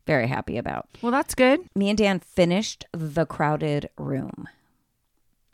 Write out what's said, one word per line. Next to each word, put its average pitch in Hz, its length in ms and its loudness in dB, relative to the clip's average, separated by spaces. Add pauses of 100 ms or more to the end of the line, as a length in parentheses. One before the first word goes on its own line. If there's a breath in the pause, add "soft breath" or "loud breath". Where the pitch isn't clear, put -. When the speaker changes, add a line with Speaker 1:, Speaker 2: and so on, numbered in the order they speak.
Speaker 1:
very 131 220 2
happy 120 300 -4
about. - 280 -6 (160)
Speaker 2:
Well, 240 100 -2
that's 277 220 -2
good. 269 260 4 (140)
Speaker 1:
Me 196 140 0
and 208 100 0
Dan 196 220 2
finished 180 720 0
The 160 340 -2
Crowded 151 640 -2 (100)
Room, 139 480 -6 (1080)